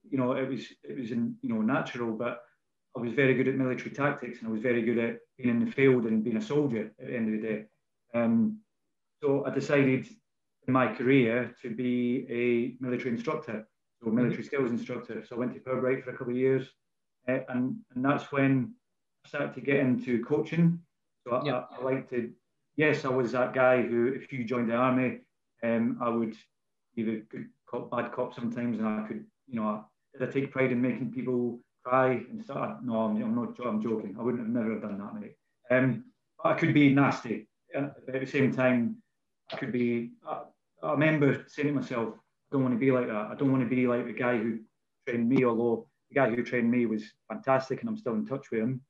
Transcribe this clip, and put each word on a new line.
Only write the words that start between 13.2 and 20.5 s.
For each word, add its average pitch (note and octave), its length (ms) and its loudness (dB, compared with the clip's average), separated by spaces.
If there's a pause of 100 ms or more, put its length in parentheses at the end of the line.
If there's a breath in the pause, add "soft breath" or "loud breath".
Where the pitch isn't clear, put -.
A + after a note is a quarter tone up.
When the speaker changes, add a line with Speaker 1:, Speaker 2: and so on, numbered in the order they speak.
Speaker 1:
so A#2+ 100 -8
Speaker 2:
Mm-hmm. G#2+ 80 2
Speaker 1:
military B2+ 280 2
skills C3+ 260 -2
instructor. A2+ 560 -6
So A#2+ 100 -12
I - 20 -4
went B2 160 -4
to - 60 -14
Pirbright C3 440 -2
for B2+ 60 -10
a - 80 -12
couple B2 160 -4
of B2+ 40 -2
years, C3 300 2 (580)
uh, C3 120 0 (100)
and, B2+ 280 -2 (180)
and B2+ 100 -2
that's C#3 260 0
when C3+ 440 2 (500)
I - 40 -20
started C#3+ 260 -6
to B2+ 80 -12
get C#3 160 2
into B2 460 2
coaching. E3+ 540 2 (480)